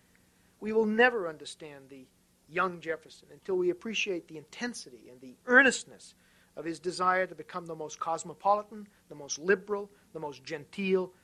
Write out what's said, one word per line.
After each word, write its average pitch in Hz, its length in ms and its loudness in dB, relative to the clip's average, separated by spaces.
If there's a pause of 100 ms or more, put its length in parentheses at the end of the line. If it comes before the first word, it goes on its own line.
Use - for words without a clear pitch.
(600)
We 214 120 -4
will 220 140 6
never 220 420 4
understand 147 600 -14
the 131 180 -20 (420)
young 175 320 -2
Jefferson 160 520 -10
until 147 220 -4
we 180 160 2
appreciate 180 560 -4
the 160 100 -16
intensity 139 720 -12
and - 120 -20
the 254 160 -18 (100)
earnestness 247 680 4 (420)
of 151 80 -10
his 160 160 -6
desire 185 460 2
to 170 100 -10
become 170 300 -10
the 165 100 -10
most 156 240 -10
cosmopolitan, 196 880 -2 (200)
the 151 60 -16
most 143 240 -10
liberal, 202 500 0 (240)
the 160 60 -12
most 143 240 -10
genteel, 180 720 -2 (120)